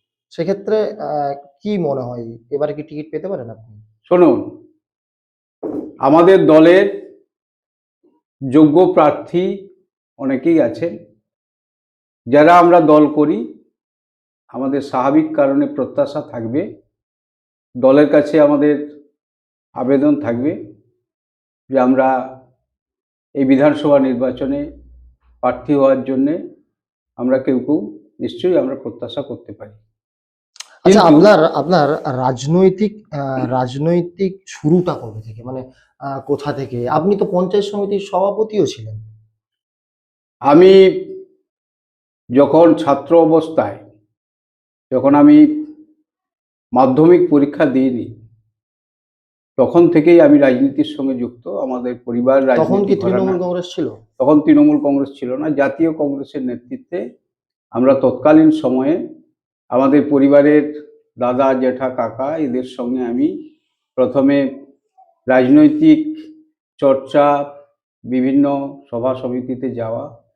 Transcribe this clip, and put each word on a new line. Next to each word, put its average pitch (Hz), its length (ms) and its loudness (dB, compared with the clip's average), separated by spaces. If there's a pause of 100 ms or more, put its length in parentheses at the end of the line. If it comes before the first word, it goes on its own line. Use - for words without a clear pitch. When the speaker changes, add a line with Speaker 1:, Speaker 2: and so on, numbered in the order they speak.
(320)
Speaker 1:
সেক্ষেত্রে, 196 460 -4 (280)
আহ, 147 260 -6 (280)
কি 208 180 -8
মনে 139 240 -4
হয় 120 220 -12 (260)
এবারে 147 240 -4
কি 151 80 -14
টিকিট 151 280 -16
পেতে 156 180 -10
পারেন 143 220 -10
আপনি? 107 240 -20 (360)
Speaker 2:
শুনুন, 165 280 4 (1600)
আমাদের 170 480 4
দলের 170 400 4 (1600)
যোগ্য 147 340 4 (160)
প্রার্থী 170 520 0 (760)
অনেকেই 135 420 -2
আছেন, 151 320 -4 (1300)
যারা 147 320 6
আমরা 175 220 6
দল 151 240 4 (100)
করি, 151 240 0 (1120)
আমাদের 135 320 -6
স্বাভাবিক 143 460 0 (100)
কারণে 139 300 0
প্রত্যাশা 139 560 -6
থাকবে, 120 400 -8 (1120)
দলের 135 340 4
কাছে 147 320 0
আমাদের 147 360 2 (960)
আবেদন 135 460 0
থাকবে 120 320 -4 (1160)
যে 131 80 -4
আমরা 131 300 0 (1300)
এই 139 100 -2
বিধানসভা 143 540 2
নির্বাচনে 131 600 -4 (840)
প্রার্থী 123 320 -4
হওয়ার 135 300 2
জন্যে 135 300 -2 (840)
আমরা 127 200 -2
কেউ 127 220 -2
কেউ 147 180 -4 (420)
নিশ্চয়ই 175 380 -4
আমরা 131 180 -4
প্রত্যাশা 120 460 -12
করতে 117 300 -16
পারি। 101 220 -20 (1120)
Speaker 1:
আচ্ছা, 175 60 4
Speaker 2:
কিন্তু 208 200 6
Speaker 1:
আপনার, 175 300 6 (120)
আপনার 147 360 0 (300)
রাজনৈতিক, 170 720 0 (220)
আহ, 135 260 -8 (100)
রাজনৈতিক 165 840 -4 (140)
শুরুটা 170 480 -2
কবে 110 260 -14
থেকে, 110 220 -20
মানে, 127 200 -12 (380)
আহ, 139 200 -10
কোথা 143 320 -6
থেকে? 123 260 -10 (100)
আপনি 160 280 -2
তো 196 160 -2
পঞ্চায়েত 190 320 -2
সমিতির 202 460 -6
সভাপতিও 202 560 -2
ছিলেন। - 300 -12 (1500)
Speaker 2:
আমি 180 300 6 (1600)
যখন 143 440 4
ছাত্র 143 460 -2
অবস্থায়, 156 580 0 (1120)
যখন 131 220 0
আমি 147 220 6 (1400)
মাধ্যমিক 139 580 4
পরীক্ষা 143 360 0
দিইনি, 127 400 -2 (1500)
তখন 139 300 2
থেকেই 170 320 4
আমি 147 180 6
রাজনীতির 139 580 0
সঙ্গে 143 180 -6
যুক্ত। 120 340 -10
আমাদের 127 500 -8
পরিবার 123 400 0
Speaker 1:
তখন 135 100 2
কি - 20 2
Speaker 2:
রাজনীতি 190 440 0
ঘরানা। 180 240 -2
Speaker 1:
তৃণমূল 190 240 -2
কংগ্রেস 180 320 -6
ছিল? 147 140 -6 (300)
Speaker 2:
তখন 143 220 4
তৃণমূল 147 380 2
কংগ্রেস 139 400 -2
ছিল 123 180 -10
না, 151 140 -8
জাতীয় 143 420 -2
কংগ্রেসের 139 500 -8
নেতৃত্বে 127 560 -12 (760)
আমরা 127 220 2
তৎকালীন 156 560 4
সময়ে 135 440 -2 (760)
আমাদের 135 400 2
পরিবারের 143 540 4 (540)
দাদা, 127 360 -2
জেঠা, 127 360 -2
কাকা 127 380 -6 (100)
এদের 127 280 -6 (100)
সঙ্গে 127 280 -6
আমি 127 240 -2 (680)
প্রথমে 139 400 0 (880)
রাজনৈতিক 147 760 4 (800)
চর্চা, 143 460 0 (800)
বিভিন্ন 127 400 -2 (460)
সভা 120 240 -4
সমিতিতে 123 600 -8
যাওয়া, 113 300 -10 (320)